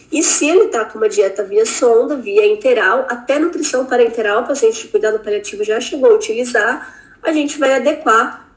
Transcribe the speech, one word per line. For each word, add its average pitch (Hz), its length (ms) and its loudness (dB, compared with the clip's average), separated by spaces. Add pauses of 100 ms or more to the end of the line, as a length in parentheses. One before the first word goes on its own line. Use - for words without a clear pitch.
E 320 140 -2
se - 240 0
ele 370 200 4
tá 226 180 -4
com 220 120 -14
uma 214 120 0
dieta 196 340 0
via 208 220 0
sonda, 247 500 2
via 208 300 0
enteral, 226 640 2
até 247 280 -4
nutrição 311 480 -2
parenteral, 233 580 0
o - 40 -8
paciente 226 360 0
de - 40 -18
cuidado 214 320 0
paliativo 208 440 -6
já 214 180 -2
chegou 254 300 2
a 214 40 8
utilizar, 240 1080 -4
a 330 120 -2
gente 285 260 -2
vai 269 160 2
adequar 254 800 0